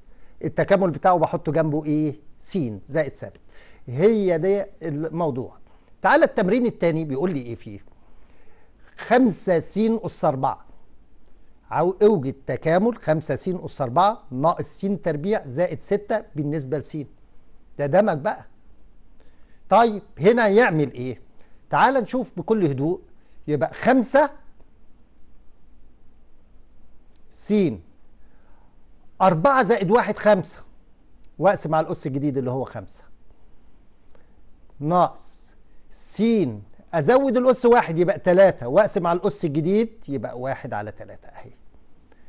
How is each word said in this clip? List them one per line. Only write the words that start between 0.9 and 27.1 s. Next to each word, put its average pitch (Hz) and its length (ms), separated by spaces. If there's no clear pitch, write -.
بتاعه 180 260
بحطه 160 340
جنبه 151 340
إيه؟ 151 300
س - 180
زائد 147 240
ثابت. - 260
هي 180 500
ده 190 320
الموضوع. 151 720
تعالى 269 240
التمرين 233 400
التاني 165 400
بيقول 151 280
لي 135 80
إيه 117 140
فيه؟ 101 240
خمسة 202 640
س - 180
أس 220 480
أربعة. 135 400
عاو-، 175 320
اوجد 147 320
تكامل 180 480
خمسة 156 400
س 190 140
أس 175 320
أربعة 175 500
ناقص 147 340
س - 220
تربيع 165 440
زائد 160 340
ستة 202 420
بالنسبة 147 420
لس. 147 200
ده 143 80
دمج 175 320
بقى. 190 280
طيب 214 320
هنا 220 280
يعمل 196 460
إيه؟ 123 280
تعال 185 240
نشوف 247 440
بكل 190 280
هدوء. 143 360
يبقى 151 260
خمسة 269 560